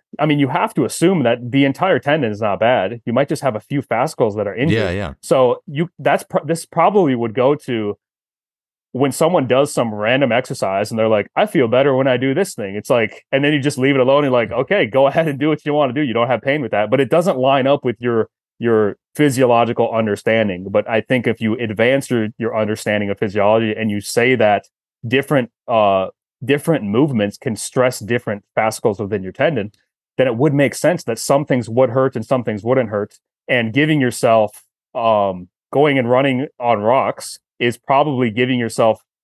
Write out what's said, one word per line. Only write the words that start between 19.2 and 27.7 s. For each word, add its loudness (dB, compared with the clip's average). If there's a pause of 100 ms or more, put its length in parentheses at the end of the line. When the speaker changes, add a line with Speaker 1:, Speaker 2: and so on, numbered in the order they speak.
Speaker 1:
understanding. 0
But 0
I 0
think -2
if -2
you 0
advance 0
your, 0 (100)
your -4
understanding -2
of -6
physiology 0
and -4
you -4
say 0
that 2 (380)
different, 0 (180)
uh, 2 (360)
different 0
movements 0
can -6
stress -2